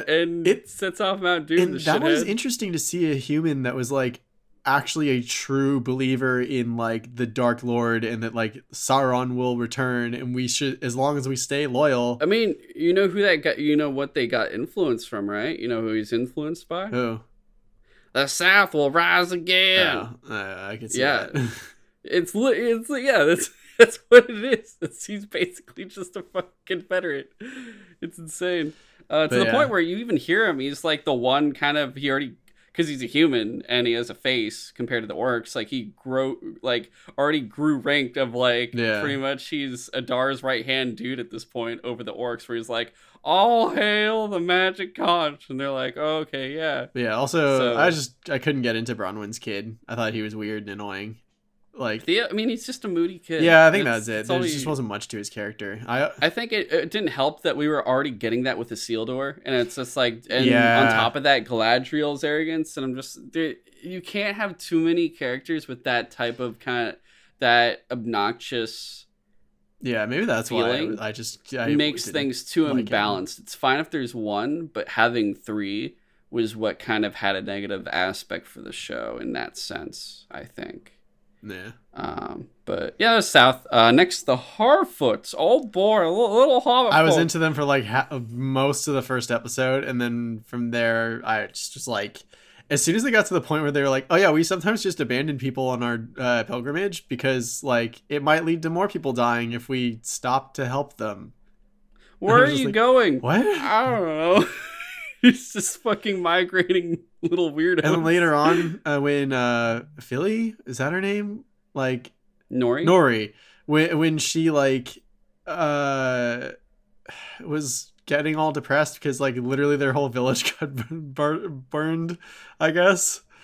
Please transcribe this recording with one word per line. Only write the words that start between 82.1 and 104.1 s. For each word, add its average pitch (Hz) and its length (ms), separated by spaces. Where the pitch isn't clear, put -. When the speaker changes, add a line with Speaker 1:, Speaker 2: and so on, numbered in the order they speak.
Speaker 1:
but - 340
yeah, 233 160
the 208 60
South. 127 500
Uh, 117 200
next, 180 320
the 127 120
Harfoots. 214 1000
Oh 233 260
boy, 202 420
a 160 40
little, 208 260
little 254 240
Hobbit 247 340
Speaker 2:
I 156 80
was 165 120
Speaker 1:
folk. 160 80
Speaker 2:
into 165 180
them 160 140
for, 147 100
like, 139 220
ha-, 123 240
most 135 600
of 147 40
the 135 80
first 127 300
episode, 127 540
and 123 160
then 117 460
from 120 240
there, 117 520
I 107 240
just - 280
was 101 120
like, 104 360
as 147 140
soon 170 140
as 226 60
they 277 80
got 214 160
to 190 60
the 175 60
point 156 240
where 147 80
they 143 100
were 139 80
like, 135 200
"Oh 170 80
yeah, 185 140
we 156 120
sometimes 190 400
just 190 160
abandon 139 380
people 131 320
on 123 120
our, 117 360
uh, 123 260
pilgrimage 147 640
because, 127 560
like, 117 460
it 147 120
might 156 220
lead 165 200
to 165 60
more 180 200
people 139 240
dying 120 400
if 120 160
we 123 340
stop - 520
to 131 120
help 139 300
them." 107 340
Speaker 1:
Where 208 160
Speaker 2:
I 240 40
Speaker 1:
are - 20
Speaker 2:
was 285 100
just 277 80
Speaker 1:
you 254 80
Speaker 2:
like, 208 80
Speaker 1:
going? 220 460
Speaker 2:
"What?" 170 260
Speaker 1:
I 262 420
don't 220 160